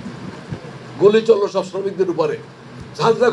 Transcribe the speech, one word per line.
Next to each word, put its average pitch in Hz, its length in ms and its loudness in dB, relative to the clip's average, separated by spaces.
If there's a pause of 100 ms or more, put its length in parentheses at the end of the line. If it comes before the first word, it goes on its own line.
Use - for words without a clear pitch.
(1000)
গুলি 214 300 8
চললো 202 260 4
সব 185 160 -2
শ্রমিকদের 185 420 -2
উপরে, 151 220 0 (600)
ঝাঁঝরা 226 360 2